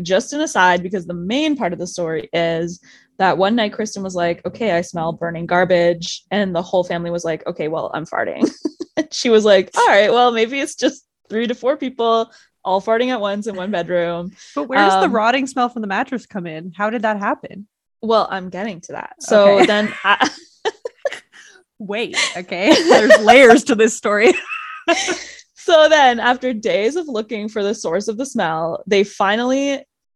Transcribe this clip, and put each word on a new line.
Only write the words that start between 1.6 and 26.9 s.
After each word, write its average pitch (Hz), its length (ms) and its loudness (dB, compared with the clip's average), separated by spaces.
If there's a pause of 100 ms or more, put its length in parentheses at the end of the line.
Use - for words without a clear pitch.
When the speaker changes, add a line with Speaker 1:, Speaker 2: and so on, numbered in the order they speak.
Speaker 1:
of 208 60 -8
the 180 80 -8
story 160 460 -6
is 170 480 -2 (360)
that 180 200 2
one 196 180 2
night 214 180 -2
Kristen 214 300 -8
was 185 120 -8
like, 170 300 -2
"Okay, 190 260 -4
I 170 100 0
smell 165 320 -6
burning 170 320 -8
garbage." 175 840 0
And 190 240 -2
the 165 60 -2
whole 185 240 -2
family 170 260 -6
was 170 140 -6
like, 160 220 -6
"Okay, 175 220 -6
well, 156 240 -6
I'm 156 120 -6
farting." - 440 -2 (360)
<laughs> - 260 -8
She - 180 -4
was 214 160 4
like, 190 320 4
"All 480 100 4
right, 214 240 4
well, 247 200 4
maybe 233 280 -2
it's 311 160 -6
just - 300 -4 (240)
three 226 180 -4
to 240 80 -4
four 254 220 -2
people 233 540 -2 (320)
all 190 180 -2
farting 226 280 0
at 254 100 -4
once 202 280 -4
in 202 100 -8
one 185 140 -6
bedroom." 175 600 -4 (240)
Speaker 2:
But 285 140 -6
where 247 100 0
does 196 220 4
the 381 60 2
Speaker 1:
Um, 254 80 0
Speaker 2:
rotting 240 320 0
smell 247 200 -2
from 240 140 -8
the 214 80 -6
mattress 226 360 -6
come 175 220 -10
in? 165 280 -12
How 208 140 -2
did 233 120 -6
that 214 180 -2
happen? 208 480 -8 (360)
Speaker 1:
Well, 220 280 2
I'm 185 180 -8
getting 180 320 -10
to - 120 -20
that. - 280 -14
So 202 360 6
Speaker 2:
Okay. 202 100 6
Speaker 1:
then 214 260 0 (100)
I 240 260 2 (680)
<laughs> - 840 -14
Speaker 2:
Wait, 208 380 -6 (200)
okay. 185 320 -2
<laughs> - 200 4
There's - 340 6
layers 240 420 8
to 254 100 2
this 226 200 2
story. 214 380 2 (540)
<laughs> 339 80 2 (600)
Speaker 1:
So 311 320 4
then, 277 320 4
after 254 340 -2
days 214 420 -2